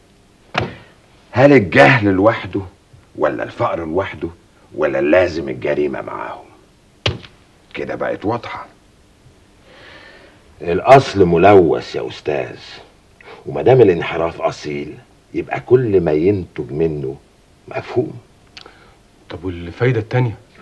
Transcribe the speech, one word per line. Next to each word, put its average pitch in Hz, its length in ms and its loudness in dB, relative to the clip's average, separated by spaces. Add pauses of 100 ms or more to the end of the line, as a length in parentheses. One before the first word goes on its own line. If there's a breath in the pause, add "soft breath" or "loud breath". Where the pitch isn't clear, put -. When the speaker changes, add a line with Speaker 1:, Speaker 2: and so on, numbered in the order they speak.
(1300 loud breath)
Speaker 1:
هل 143 220 6
الجهل 120 520 4
لوحده 98 560 0 (540)
ولا 67 280 -4
الفقر 95 420 -6
لوحده 80 440 -6 (460 soft breath)
ولا - 260 -2
لازم 175 480 0
الجريمة 73 520 -4
معاهم؟ 53 440 -12 (1300)
كده 65 220 -10
بقت 62 300 -6
واضحة. - 400 -8 (2000 loud breath)
الأصل 101 640 4
ملوث 85 680 4
يا 60 120 -6
أستاذ، 64 520 -8 (840 loud breath)
ومادام 107 360 4
الانحراف 82 600 0
أصيل 73 560 -6 (360)
يبقى 80 260 -6
كل 117 420 2
ما 82 100 0
ينتج 82 600 -2
منه 73 460 -4 (500)
مفهوم. - 460 -6 (1160 soft breath)
Speaker 2:
طب 82 140 -14
والفايدة 90 560 -2
التانية؟ 123 380 -2 (240)